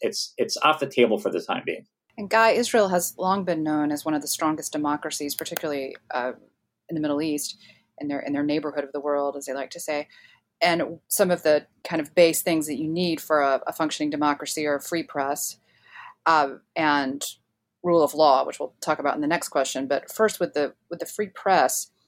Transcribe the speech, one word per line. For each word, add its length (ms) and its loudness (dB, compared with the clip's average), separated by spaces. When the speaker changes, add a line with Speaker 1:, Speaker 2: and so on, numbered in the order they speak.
Speaker 1:
it's, 360 -4
it's 200 -2
off 220 4
the 80 -4
table 300 2
for 140 -4
the 100 -4
time 240 -6
being. 200 -8
Speaker 2:
And 120 -8
Guy, 220 6
Israel 380 2
has 280 0
long 280 0
been 180 -2
known 280 0
as 120 -4
one 100 -2
of 80 0
the 60 -10
strongest 440 -4
democracies, 640 -4
particularly, 600 -6
uh, 200 -2
in 60 -6
the 60 -2
Middle 200 0
East, 360 -4
in 80 -8
their, 120 -4
in 140 -6
their 100 -2
neighborhood 400 -2
of 100 -10
the 60 -4
world, 360 -2
as 100 -10
they 80 -8
like 180 -6
to 80 -14
say. 280 -6
And 460 0
some 240 2
of 120 0
the 240 4
kind 160 -2
of 140 -8
base 260 6
things 260 0
that 100 -4
you 100 -4
need 340 0
for 200 2
a, 260 2
a 40 -4
functioning 380 -2
democracy 560 -2
are 100 0
a 60 -4
free 220 -4
press, 540 -4
uh, 300 4
and 480 0
rule 200 4
of 100 2
law, 320 6
which 140 -8
we'll 220 -8
talk 180 -2
about 160 0
in 60 -4
the 60 0
next 220 -2
question. 380 -2
But 240 -2
first, 280 2
with 160 -2
the, 180 0
with 100 -8
the 60 -6
free 280 -6
press, 580 2